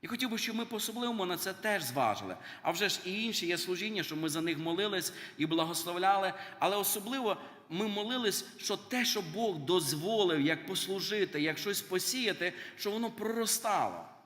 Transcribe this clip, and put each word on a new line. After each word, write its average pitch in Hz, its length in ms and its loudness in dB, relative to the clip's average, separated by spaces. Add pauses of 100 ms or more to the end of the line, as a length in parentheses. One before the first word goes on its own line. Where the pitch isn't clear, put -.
І - 40 -10
хотів 240 240 -2
би, 226 80 0
щоб 226 180 -2
ми 233 80 0
по-особливому 226 600 -2
на 180 100 0
це 185 160 -2
теж 202 300 2
зважили. 110 540 2 (260)
А 151 80 2
вже 180 180 2
ж - 160 0
і 202 200 -2
інші 208 220 0
є 170 120 2
служіння, 185 440 -2
щоб 156 160 -4
ми 160 100 0
за 160 120 0
них 165 180 0
молились 175 540 0 (260)
і 147 80 2
благословляли. 175 840 2 (260)
Але 190 180 4
особливо 208 600 0 (340)
ми 196 180 0
молились, 208 560 0 (140)
що - 180 -2
те, 247 280 -2
що 214 180 0 (120)
Бог 208 240 0
дозволив, 165 840 4
як 156 260 2
послужити, 185 760 0
як 156 160 0
щось 202 240 -2
посіяти, 180 680 0 (240)
щоб 208 160 -2
воно 226 180 0
проростало. 208 960 0 (200)